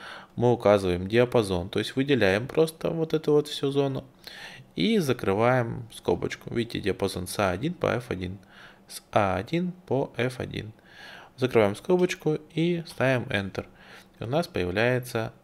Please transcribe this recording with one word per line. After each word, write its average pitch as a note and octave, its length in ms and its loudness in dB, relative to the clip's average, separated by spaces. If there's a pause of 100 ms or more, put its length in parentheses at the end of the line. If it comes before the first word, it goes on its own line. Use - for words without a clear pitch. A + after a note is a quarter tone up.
(360)
мы A#2+ 160 4
указываем F#2+ 540 4
диапазон, G#2 600 2
то G#2 100 -4
есть - 180 -4
выделяем A#2+ 500 2
просто D#3+ 440 0
вот D#3+ 240 -2
эту D#3 180 0
вот D3 160 4
всю - 220 -4
зону C#3 340 0 (720)
и G#3+ 240 2
закрываем A#2 920 0
скобочку. - 600 -2
Видите, - 280 -4
диапазон F#2 460 -2
с - 120 -6
А G2 120 2
один B2 240 -4
по - 140 -2
Ф A#2 220 -2
один, F#2 280 -6 (500)
с - 140 -16 (100)
А G2 240 2
один E3+ 360 -2 (140)
по - 300 -2
Ф B2+ 240 -2
один. G2+ 320 -8 (640)
Закрываем A2+ 400 4
скобочку F3+ 640 0 (160)
и E3 320 0
ставим B2+ 380 0
Enter. G2 420 -4 (520)
И A2 60 -8
у - 20 -6
нас D3+ 220 -2
появляется, A2+ 840 -2 (120)